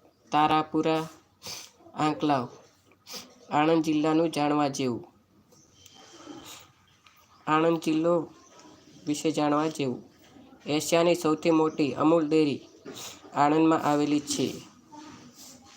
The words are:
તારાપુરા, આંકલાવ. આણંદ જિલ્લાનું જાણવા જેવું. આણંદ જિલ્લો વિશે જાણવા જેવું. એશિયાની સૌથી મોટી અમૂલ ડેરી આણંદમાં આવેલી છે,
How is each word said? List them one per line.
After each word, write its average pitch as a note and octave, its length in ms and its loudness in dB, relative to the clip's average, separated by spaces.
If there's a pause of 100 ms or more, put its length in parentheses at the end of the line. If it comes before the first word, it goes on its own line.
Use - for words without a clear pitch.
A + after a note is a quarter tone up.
(320)
તારાપુરા, D#3 760 0 (840)
આંકલાવ. D3 540 0 (1000)
આણંદ D#3 340 2
જિલ્લાનું D#3+ 460 0
જાણવા D3 380 0
જેવું. C3 360 -4 (2500)
આણંદ D#3+ 320 2
જિલ્લો D#3+ 560 0 (720)
વિશે D3 240 -2
જાણવા D3+ 360 0
જેવું. C#3 360 -4 (640)
એશિયાની E3 480 2
સૌથી D#3+ 360 0
મોટી D#3 420 2
અમૂલ D#3 360 2
ડેરી D3+ 320 2 (720)
આણંદમાં D#3+ 480 2
આવેલી D3 380 0
છે, - 340 -4 (1200)